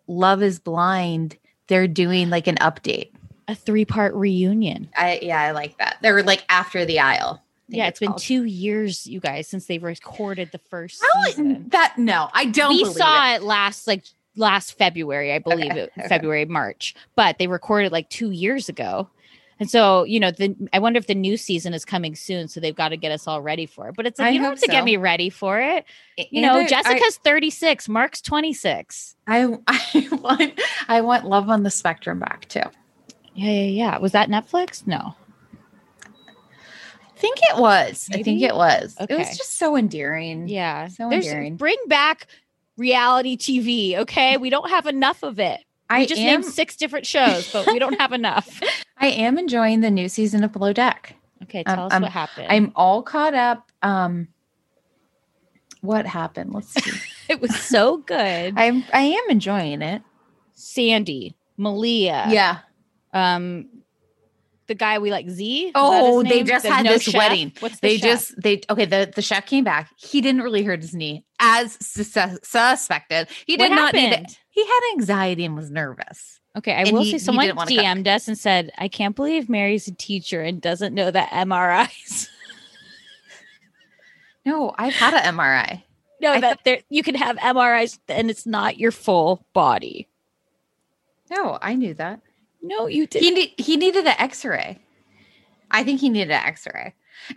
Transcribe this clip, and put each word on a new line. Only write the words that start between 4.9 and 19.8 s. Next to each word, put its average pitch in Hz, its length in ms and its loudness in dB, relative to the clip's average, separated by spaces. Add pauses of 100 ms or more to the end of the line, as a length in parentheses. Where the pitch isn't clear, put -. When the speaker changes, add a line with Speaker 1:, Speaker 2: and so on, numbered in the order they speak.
Speaker 1:
I, 175 260 0
yeah, 165 180 -2
I 151 120 0
like 151 260 -8
that. - 240 -2
They're, 202 200 4
like, 190 260 2
After 180 360 2
the 160 160 0
Aisle, - 420 0
I - 280 -20
think 226 80 -8
Speaker 2:
Yeah, 214 80 0
Speaker 1:
it's 175 80 -2
Speaker 2:
it's - 60 -10
been 202 100 -2
Speaker 1:
called. 185 100 -6
Speaker 2:
two 254 240 -2
years, 208 640 -6
you 185 140 -12
guys, 151 280 -6
since 190 180 -10
they've 170 160 -6
recorded 180 680 -10
the 170 60 -16
first 175 440 -14
Speaker 1:
How 679 220 4
Speaker 2:
season. 285 460 -2
Speaker 1:
that? 339 260 4
No, 190 380 0
I 254 120 2
don't 277 280 2
Speaker 2:
We 349 80 4
Speaker 1:
believe 381 140 0
Speaker 2:
saw 302 360 4
Speaker 1:
it. 233 40 0
Speaker 2:
it 190 80 -4
last, 208 420 -2
like, 196 180 -2 (320)
last 202 400 0
February, 147 560 0
I 151 60 0
believe 165 340 0
Speaker 1:
Okay, 156 80 -4
Speaker 2:
it, 87 180 -8
Speaker 1:
okay. 180 100 -10
Speaker 2:
February, 156 360 0
March, 151 500 -6 (220)
but 196 220 4
they 185 80 0
recorded, 185 460 0
like, 165 180 -4
two 226 200 -6
years 196 380 -4
ago. 101 400 -6 (500)
And 208 120 -6
so, 196 340 6